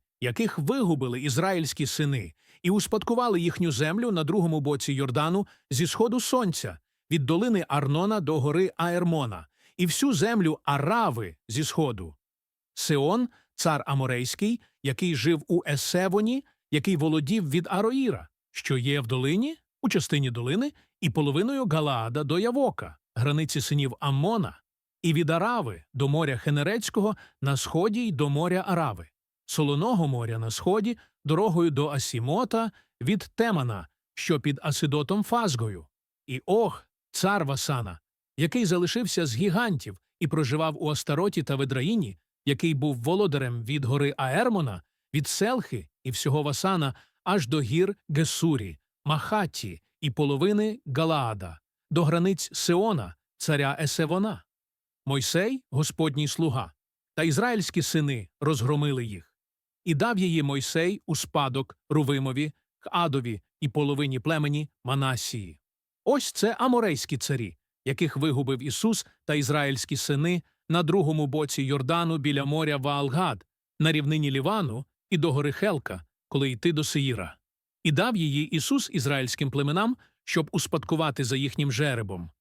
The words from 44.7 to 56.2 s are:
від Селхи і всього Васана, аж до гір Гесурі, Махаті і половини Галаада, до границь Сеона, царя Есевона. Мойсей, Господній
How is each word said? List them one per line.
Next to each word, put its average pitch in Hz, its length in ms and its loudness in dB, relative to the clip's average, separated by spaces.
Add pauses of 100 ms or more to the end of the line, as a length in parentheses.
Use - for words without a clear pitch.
від 143 140 0
Селхи 196 600 -2 (160)
і 127 80 -4
всього 143 320 0
Васана, 147 500 0 (300)
аж 175 240 0
до 151 140 0
гір 165 340 2 (140)
Гесурі, 143 680 0 (280)
Махаті 151 760 -2 (200)
і 147 100 0
половини 202 760 2
Галаада, 123 760 -2 (320)
до 165 120 4
границь 170 500 2
Сеона, 170 600 0 (220)
царя 143 420 0
Есевона. 165 640 0 (640)
Мойсей, 175 560 0 (100)
Господній 147 560 0